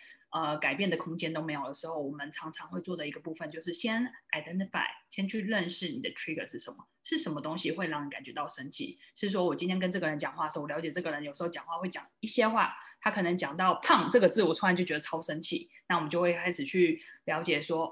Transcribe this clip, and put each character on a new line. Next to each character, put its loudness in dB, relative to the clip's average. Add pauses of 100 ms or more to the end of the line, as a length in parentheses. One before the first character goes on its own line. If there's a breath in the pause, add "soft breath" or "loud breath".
(320 loud breath)
呃， 0
改 0
变 0
的 2
空 -6
间 -2
都 -4
没 -4
有” -4
的 -8
时 -6
候， -4
我 -4
们 -8
常 -10
常 -14
会 -6
做 -6
的 -6
一 -4
个 -12
部 -8
分 -8
就 -10
是 -4
先 0 (200)
identify， -2 (200)
先 -2
去 -2
认 0
识 -2
你 -6
的 -6
trigger -6
是 -10
什 -8
么， -20 (160)
是 0
什 0
么 -4
东 -4
西 -2
会 -2
让 -2
你 -6
感 -10
觉 -14
到 -4
生 -6
气？ -8 (160 loud breath)
是 -2
说 2
我 2
今 0
天 2
跟 2
这 -2
个 0
人 0
讲 -4
话 -2
的 -2
时 -6
候， -4
我 -6
了 -4
解 -4
这 -4
个 -2
人 -4
有 -8
时 -6
候 -2
讲 -8
话 -6
会 -4
讲 -4 (160)
一 -6
些 4
话， 2 (260 loud breath)
他 2
可 0
能 2
讲 -4
到 4
“胖” 6
这 8
个 10
字， 6
我 6
突 2
然 8
就 4
觉 0
得 -2
超 -4
生 -4
气， -4 (180 loud breath)
那 2
我 2
们 -2
就 2
会 6
开 0
始 -4
去 6 (260 loud breath)
了 0
解 2
说 0